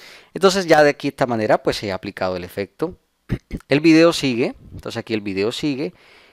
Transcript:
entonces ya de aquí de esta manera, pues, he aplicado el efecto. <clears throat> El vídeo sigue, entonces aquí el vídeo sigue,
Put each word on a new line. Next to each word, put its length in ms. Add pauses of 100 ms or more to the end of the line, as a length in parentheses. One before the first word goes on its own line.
(340)
entonces 320
ya 160
de 80
aquí 180
de 40
esta 140
manera, 360
pues, 200
he 100
aplicado 440
el 80
efecto. 540 (300)
<clears throat> 400
El 120
vídeo 320
sigue, 440 (160)
entonces 260
aquí 160
el 60
vídeo 320
sigue, 420 (380)